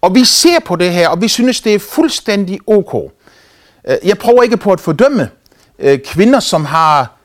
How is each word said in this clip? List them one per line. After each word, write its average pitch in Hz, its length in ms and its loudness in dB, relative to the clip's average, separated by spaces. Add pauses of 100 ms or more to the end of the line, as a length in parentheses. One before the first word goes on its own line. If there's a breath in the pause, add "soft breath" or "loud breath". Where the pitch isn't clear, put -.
Og 185 140 0
vi 254 100 4
ser 339 340 2
på 185 160 -6
det 175 180 -2
her, 170 160 2
og 175 120 -2
vi 226 60 0
synes, 240 340 -2
det 214 140 0
er 202 40 0
fuldstændig 202 880 -4
ok. 175 460 -2 (760 soft breath)
Øh, - 160 0
jeg 202 140 0
prøver 240 260 4
ikke 233 140 0
på 202 140 -2
at 180 80 0
fordømme, 180 500 0 (500 soft breath)
øh, 139 260 2
kvinder, 226 340 2
som 156 260 -2
har 151 580 0